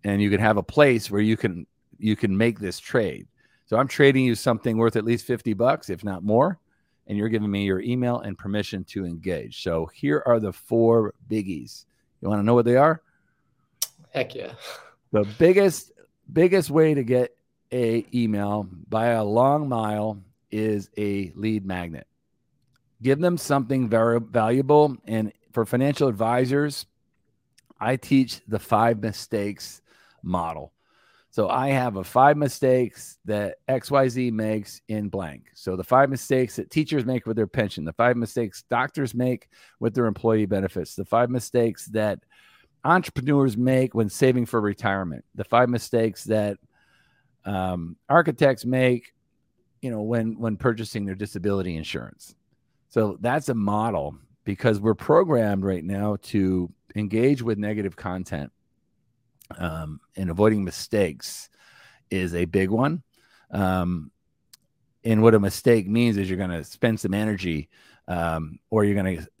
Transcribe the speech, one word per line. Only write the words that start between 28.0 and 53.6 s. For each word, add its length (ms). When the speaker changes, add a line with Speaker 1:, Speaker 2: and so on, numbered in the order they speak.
Speaker 1:
the 120
five 440
mistakes 800
model. 500
So 180
I 220
have 260
a 80
five 320
mistakes 880
that 320
X 240
Y 180
Z 220
makes 560
in 220
blank. 460
So 200
the 80
five 260
mistakes 460
that 160
teachers 340
make 220
with 100
their 120
pension, 360
the 80
five 240
mistakes 540
doctors 440
make 340
with 120
their 140
employee 400
benefits, 480
the 100
five 240
mistakes 580
that 340
entrepreneurs 720
make 380
when 140
saving 380
for 140
retirement, 640
the 100
five 240
mistakes 560
that, 320
um, 520
architects 560
make, 480
you 80
know, 120
when, 360
when 180
purchasing 480
their 120
disability 600
insurance. 600
So 320
that's 280
a 60
model, 640